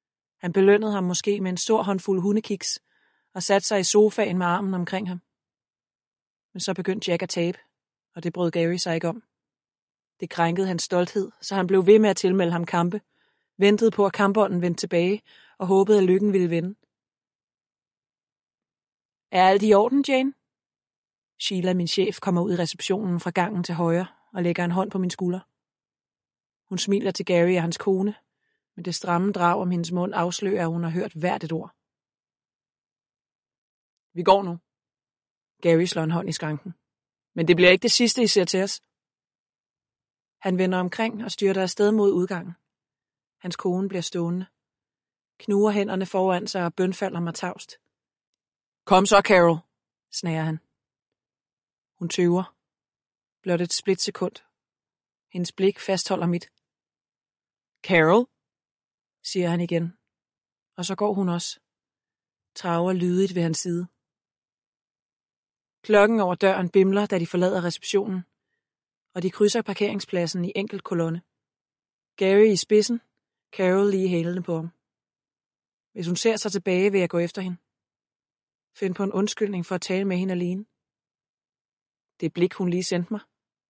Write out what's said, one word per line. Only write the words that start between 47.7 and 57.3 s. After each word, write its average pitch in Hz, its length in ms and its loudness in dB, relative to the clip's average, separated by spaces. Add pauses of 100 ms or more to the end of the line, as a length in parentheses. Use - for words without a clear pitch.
"Kom 190 220 4
så, 202 180 6
Carol," 170 340 6 (540)
snager 160 300 -4
han. 160 160 -4 (1400)
Hun 175 100 -8
tøver. 180 480 0 (840)
Blot 175 180 0
et 175 120 -2
splitsekund. - 640 -2 (960)
Hendes 180 200 -6
blik 196 280 0
fastholder 185 460 -2
mit. 170 260 -4 (1300)